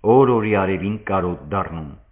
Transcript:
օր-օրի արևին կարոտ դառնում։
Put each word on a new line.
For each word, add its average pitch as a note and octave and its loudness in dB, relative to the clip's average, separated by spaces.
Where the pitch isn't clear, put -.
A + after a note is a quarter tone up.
օր-օրի A#2 4
արևին F#2+ -2
կարոտ F2+ -4
դառնում։ D#2+ -6